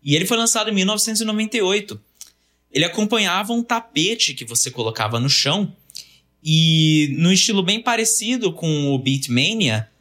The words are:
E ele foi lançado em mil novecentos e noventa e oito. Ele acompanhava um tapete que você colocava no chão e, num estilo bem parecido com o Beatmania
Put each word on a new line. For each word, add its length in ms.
E 120
ele 120
foi 100
lançado 340
em 40
mil 120
novecentos 340
e 40
noventa 320
e 60
oito. 380
Ele 120
acompanhava 680
um 100
tapete 720
que 100
você 260
colocava 480
no 100
chão 460
e, 760
num 140
estilo 300
bem 200
parecido 720
com 400
o 60
Beatmania 880